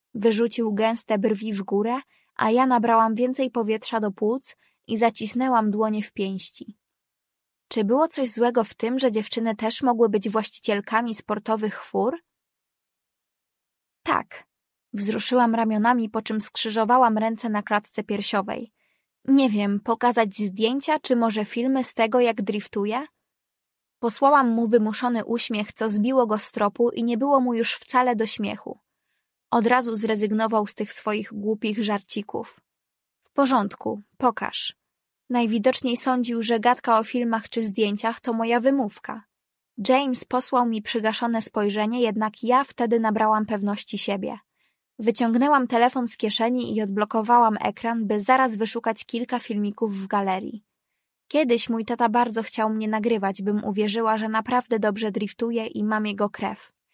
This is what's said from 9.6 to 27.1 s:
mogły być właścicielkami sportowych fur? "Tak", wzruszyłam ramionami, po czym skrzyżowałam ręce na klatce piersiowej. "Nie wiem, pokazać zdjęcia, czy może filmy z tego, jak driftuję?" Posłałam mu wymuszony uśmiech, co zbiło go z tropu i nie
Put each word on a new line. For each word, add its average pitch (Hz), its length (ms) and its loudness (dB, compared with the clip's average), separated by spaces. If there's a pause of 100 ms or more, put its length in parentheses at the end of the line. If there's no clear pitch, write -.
mogły 233 260 4
być 208 200 0
właścicielkami 214 840 -2
sportowych 214 680 -4
fur? 233 340 -2 (1800)
"Tak", - 420 -4 (480)
wzruszyłam 226 640 0
ramionami, 226 560 0
po 220 120 -4
czym 220 180 -4
skrzyżowałam 226 800 2
ręce 226 300 -2
na 208 140 -2
klatce 208 400 -4
piersiowej. 202 720 -4 (520)
"Nie 269 240 6
wiem, 202 320 0
pokazać 226 560 0
zdjęcia, 220 600 -2
czy 262 180 0
może 220 280 0
filmy 254 400 -2
z - 100 -8
tego, 226 260 2
jak 226 220 2
driftuję?" 208 640 -4 (920)
Posłałam 277 500 4
mu 233 200 2
wymuszony 226 560 2
uśmiech, 214 480 -2
co 226 160 -2
zbiło 233 380 2
go 214 120 0
z - 120 -6
tropu 233 400 2
i 233 140 -4
nie 233 140 0